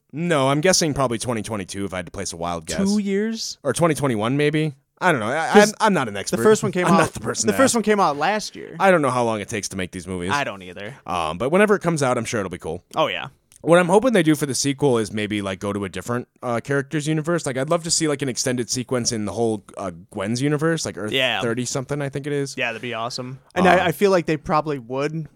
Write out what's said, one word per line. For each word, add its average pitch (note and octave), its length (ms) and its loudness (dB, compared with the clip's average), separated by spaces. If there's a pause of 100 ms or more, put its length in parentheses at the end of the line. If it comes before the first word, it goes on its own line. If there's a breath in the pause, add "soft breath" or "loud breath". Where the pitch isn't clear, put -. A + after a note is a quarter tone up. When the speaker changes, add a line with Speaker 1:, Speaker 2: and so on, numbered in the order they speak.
(120)
Speaker 1:
No, D3+ 380 0
I'm D3 100 2
guessing F3 320 2
probably B2+ 260 0
twenty A#2 220 -4
twenty-two G2 460 -6
if F2+ 80 -8
I - 20 -6
had F2+ 100 -6
to - 60 -18
place F#2 220 -8
a - 20 -14
wild E2+ 300 -6
guess. D#2+ 100 -6
Speaker 2:
Two G3 220 2
years? G#3 640 -2
Speaker 1:
Or D3 100 0
twenty D#3+ 220 2
twenty-one B2 420 0
maybe? D3+ 380 0 (260)
I F3+ 100 4
don't C3+ 120 2
know. G#2+ 60 -2
I, D3 260 -2
Speaker 2:
'Cause G#3 160 8
Speaker 1:
I'm, - 160 0
I'm G3 80 4
not C3+ 140 2
an G2+ 100 -6
expert. G2 180 -2
Speaker 2:
the A3+ 60 0
first G#3+ 200 6
one G#3 80 -2
came F3+ 160 0
Speaker 1:
I'm E3 60 6
Speaker 2:
out E3+ 60 8
Speaker 1:
not - 160 2
the - 60 -10
person - 260 -4
Speaker 2:
the G3+ 80 4
Speaker 1:
to - 20 0
Speaker 2:
first C4 140 6
Speaker 1:
ask. A#3 60 0
Speaker 2:
one A3 60 2
came G#3+ 160 2
out D#3 200 2
last G3 360 -2
year. - 240 -12
Speaker 1:
I F#3+ 120 6
don't F3 100 6
know C#3 100 2
how B2 140 2
long A2 160 0
it F#2+ 80 -8
takes G#2+ 220 -6
to F#2+ 80 -10
make F#2 140 -4
these F2 140 -10
movies. F#2 260 -4
Speaker 2:
I C#3+ 120 0
don't G2+ 180 -8
either. F#2+ 320 -14 (120)
Speaker 1:
Um, E2+ 320 -2
but A#2+ 120 -2
whenever G3+ 240 4
it F3+ 60 0
comes E3 220 0
out, B2 160 0
I'm A2+ 80 -4
sure A2+ 140 -2
it'll F#2 100 -6
be F2+ 80 -10
cool. F2 260 -8 (100)
Speaker 2:
Oh, - 120 2
yeah. G2 220 -6 (340)
Speaker 1:
What E3+ 160 6
I'm F3+ 80 4
hoping G#3+ 260 4
they F#3 120 4
do D#3 100 6
for D3 100 0
the C3+ 120 -4
sequel C3+ 420 2
is G#2+ 140 -2
maybe, G#2 280 -2
like, F#2+ 200 -4
go G2+ 120 -2
to G2+ 120 -2
a F#2+ 40 -6
different, G#2+ 380 -6 (160)
uh, A#2+ 160 -2
character's C#3 480 -4
universe. D#3 400 0
Like, C3 100 -4
I'd C#3 140 -2
love E3+ 140 0
to E3+ 80 -4
see, D#3+ 160 0
like, C#3+ 120 -2
an C#3 80 -2
extended B2 400 -2
sequence B2 440 -2
in G#2+ 120 -4
the G2+ 80 -4
whole, A2 300 0 (140)
uh, F#2+ 160 -6 (180)
Gwen's G#2+ 320 -2
universe, D3+ 420 0
like, E2+ 140 -6
Earth G#2+ 140 -6
Speaker 2:
Yeah. B2 300 2
Speaker 1:
thirty-something, B2+ 600 -4
I C#3 60 -4
think C#3 180 -8
it D3 60 -4
is. C#3 260 -4
Speaker 2:
Yeah, B2 140 -2
that'd A2 100 -10
be A#2+ 120 -6
awesome. B2+ 440 -8 (160)
And F3+ 140 4
Speaker 1:
Um, F3 100 8
Speaker 2:
I, F3+ 80 0
I E3 60 0
feel G3 180 2
like F3+ 160 2
they D#3+ 100 0
probably D3+ 440 -2
would, C#3+ 560 -6